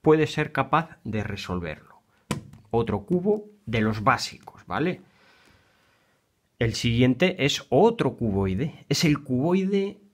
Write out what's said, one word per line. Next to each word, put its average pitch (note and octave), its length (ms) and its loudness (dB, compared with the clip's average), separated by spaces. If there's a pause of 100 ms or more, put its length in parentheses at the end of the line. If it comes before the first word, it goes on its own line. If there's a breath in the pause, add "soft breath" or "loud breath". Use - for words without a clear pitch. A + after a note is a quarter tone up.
puede D#3 260 4
ser D3+ 260 -6
capaz D3+ 520 -2
de G#2 180 -6
resolverlo. F2+ 760 -10 (680)
Otro A2+ 340 -2
cubo G#3 400 0 (220)
de A2+ 160 0
los A2 200 0
básicos, - 640 -2
¿vale? C#3+ 360 -4 (1600 soft breath)
El A#2 140 0
siguiente B2+ 720 2
es - 240 -2
otro E3 480 2
cuboide, G2 720 -2
es - 160 0
el D3 180 2
cuboide F#3+ 760 -2 (140)